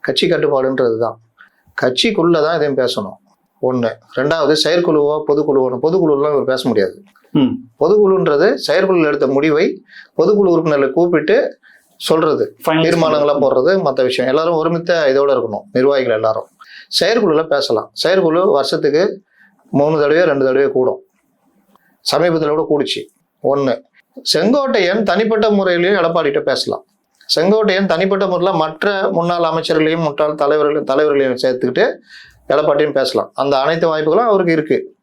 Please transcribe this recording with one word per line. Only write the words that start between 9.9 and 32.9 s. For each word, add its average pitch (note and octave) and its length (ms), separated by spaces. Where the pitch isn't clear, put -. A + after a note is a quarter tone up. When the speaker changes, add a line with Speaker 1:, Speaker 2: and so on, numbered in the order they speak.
Speaker 1:
பொதுக்குழு F#3+ 320
உறுப்பினர்களை D3+ 440
கூப்பிட்டு F3 680
சொல்றது, D#3 580
Speaker 2:
ஃபைனல் D#3+ 60
Speaker 1:
தீர்மானங்களா D#3 680
Speaker 2:
சொல்றது. - 0
Speaker 1:
போடுறது, C#3+ 460
மத்த C3 180
விஷயம். B2+ 320
எல்லாரும் E3 200
ஒருமித்த E3+ 520
இதோட C#3 240
இருக்கணும், A#2 300
நிர்வாகிகள் B2+ 420
எல்லாரும். A2 340
செயற்குழுல F3 440
பேசலாம். C#3+ 460
செயற்குழு F3+ 580
வருஷத்துக்கு D3+ 720
மூணு D3+ 300
தடவையோ D3+ 240
ரெண்டு C3+ 300
தடவையோ C#3 180
கூடும். B2+ 280
சமீபத்துல D#3 400
கூட D#3 140
கூடுச்சு. - 360
ஒண்ணு. C3+ 400
செங்கோட்டையன் A3 720
தனிப்பட்ட G#3+ 460
முறையிலையும் F#3+ 520
எடப்பாடிட்ட E3 400
பேசலாம். B2 440
செங்கோட்டையன் G3 460
தனிப்பட்ட F#3+ 400
முறையில F3+ 320
மற்ற F#3+ 540
முன்னாள் E3+ 320
அமைச்சர்களையும், D#3+ 600
முன்னாள் D3+ 320
தலைவர்களையும், D3+ 480
தலைவர்களையும் C#3 580
சேர்த்துக்கிட்டு C3 540
எடப்பாடியும் D3 440